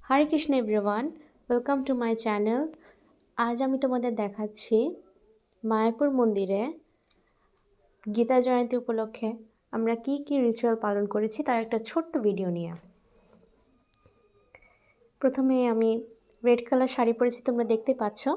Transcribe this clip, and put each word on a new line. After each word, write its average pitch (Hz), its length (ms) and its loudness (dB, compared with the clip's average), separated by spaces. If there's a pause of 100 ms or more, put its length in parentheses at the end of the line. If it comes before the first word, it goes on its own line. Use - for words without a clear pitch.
(100)
হরে 285 160 4
কৃষ্ণ 302 280 0
everyone, 214 560 0 (400)
welcome 262 360 0
to 269 160 0
my 226 120 0 (100)
channel। 220 440 0 (680)
আজ 240 260 -2
আমি 269 160 0
তোমাদের 254 360 -2
দেখাচ্ছি 214 800 -2 (720)
মায়াপুর 226 460 2
মন্দিরে 220 680 0 (1400)
গীতা 240 240 4
জয়ন্তী 247 360 2
উপলক্ষে 220 560 -4 (380)
আমরা 226 240 0
কি 277 320 -4
কি 285 140 0
রিচুয়াল 233 360 2
পালন 202 300 -2
করেছি 214 360 -2
তার 240 200 0
একটা 226 160 -4
ছোট্ট 320 400 -2
ভিডিও 190 320 0
নিয়ে। 170 240 -6 (2500)
প্রথমে 262 500 2
আমি 226 400 0 (360)
রেড 240 260 2
কালার 254 180 2
শাড়ি 240 240 0
পরেছি, 240 300 0
তোমরা 240 220 0
দেখতে 226 300 0
পাচ্ছ। 214 420 -2